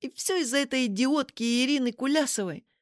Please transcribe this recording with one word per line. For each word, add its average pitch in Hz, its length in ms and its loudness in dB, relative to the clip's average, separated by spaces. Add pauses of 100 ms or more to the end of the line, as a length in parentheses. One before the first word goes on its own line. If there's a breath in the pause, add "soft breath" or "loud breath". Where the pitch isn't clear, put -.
И 269 100 -8
всё - 300 -2
из-за 262 180 0
этой 262 280 0
идиотки 262 560 0
Ирины 247 500 2
Кулясовой. 262 760 -2 (160)